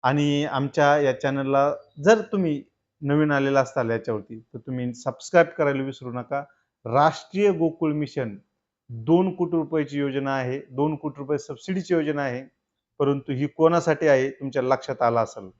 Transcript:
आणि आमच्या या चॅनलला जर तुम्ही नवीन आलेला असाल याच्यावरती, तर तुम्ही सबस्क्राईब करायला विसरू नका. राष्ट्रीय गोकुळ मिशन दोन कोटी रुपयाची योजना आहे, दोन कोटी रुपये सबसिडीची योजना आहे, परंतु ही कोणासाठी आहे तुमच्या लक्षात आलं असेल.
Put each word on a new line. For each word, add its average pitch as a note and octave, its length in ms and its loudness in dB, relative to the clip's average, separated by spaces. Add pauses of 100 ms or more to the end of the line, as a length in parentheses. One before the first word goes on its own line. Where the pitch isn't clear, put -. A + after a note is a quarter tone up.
आणि D3 420 2
आमच्या C#3+ 520 2
या C3+ 220 0
चॅनलला C#3 540 0 (300)
जर G#3+ 180 6
तुम्ही E3+ 420 -2 (380)
नवीन D3+ 300 2
आलेला C#3 300 2
असाल B2+ 280 -2
याच्यावरती, A2+ 500 -6
तर - 180 -18
तुम्ही B2 360 -6
सबस्क्राईब E3 540 0
करायला C#3 360 -2
विसरू B2+ 280 -10
नका. B2 320 -6 (420)
राष्ट्रीय D#3+ 640 2
गोकुळ E3 420 -2
मिशन C3 440 -4 (520)
दोन E3 460 2
कोटी F3 220 -2
रुपयाची D3 420 -2
योजना C#3 360 -2
आहे, C3 240 -4
दोन C#3+ 360 -2
कोटी D3 220 -8
रुपये C#3+ 200 -4
सबसिडीची F3+ 560 -6
योजना D3+ 280 0
आहे, C3 380 -6 (400)
परंतु C#3 320 0
ही C3+ 160 -2
कोणासाठी D#3+ 600 2
आहे C3+ 220 4
तुमच्या C3+ 320 -6
लक्षात C3 400 -2
आलं A#2 180 2
असेल. G#2+ 300 -6 (100)